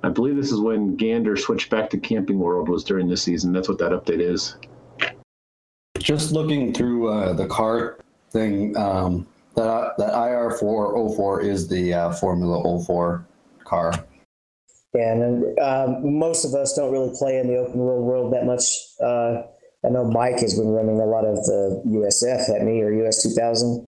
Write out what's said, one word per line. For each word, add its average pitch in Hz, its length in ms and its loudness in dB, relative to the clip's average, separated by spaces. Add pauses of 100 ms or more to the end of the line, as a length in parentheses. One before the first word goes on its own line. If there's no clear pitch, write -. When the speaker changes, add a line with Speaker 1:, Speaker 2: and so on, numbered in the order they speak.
Speaker 1:
I 90 60 0
believe 120 260 0
this 139 160 -2
is 107 80 0
when 107 360 0
Gander 110 420 0
switched - 320 -2
back 110 220 0
to 98 80 -2
Camping 98 400 0
World 87 300 0
was 80 140 0
during 92 240 0
this 87 140 0
season. 87 320 0
That's 92 160 0
what 95 80 0
that 85 140 0
update 87 280 0
is. 87 360 -2 (1400)
Speaker 2:
Just 151 320 0
looking 151 420 0
through, 120 360 0
uh, 98 240 0
the 92 120 0
car 113 540 -2 (320)
thing, 104 460 0
um, 92 500 0 (280)
that, 113 440 0
that 107 160 0
I 120 180 2
R 120 240 0
four 104 400 0
oh 110 180 0
four 98 260 0
is 95 260 0
the, 90 260 0
uh, 85 200 0
Formula 87 520 0
oh 87 140 0
four 87 480 -2 (360)
car. 85 300 0 (1000)
Speaker 3:
Yeah, 113 180 2
and 113 100 2
then, 120 400 0
um, 135 560 0
most 160 280 0
of 131 80 -2
us 139 200 -2
don't 139 180 0
really 131 260 0
play 135 200 0
in 127 100 0
the 123 100 2
open 123 200 -2
world 127 280 0
world 123 280 0
that 123 120 0
much. 123 180 0 (380)
Uh, 117 420 0 (420)
I 120 40 4
know 123 200 2
Mike 120 300 2
has 107 180 0
been 110 120 2
running 110 300 2
a 110 60 2
lot 110 200 2
of 104 100 2 (100)
the 98 400 0
U 107 220 2
S 101 160 2
F, 123 240 0
hadn't 107 260 0
he, 113 80 0
or 107 120 0
U 110 120 2
S 110 160 0
two 113 80 0
thousand? 117 600 0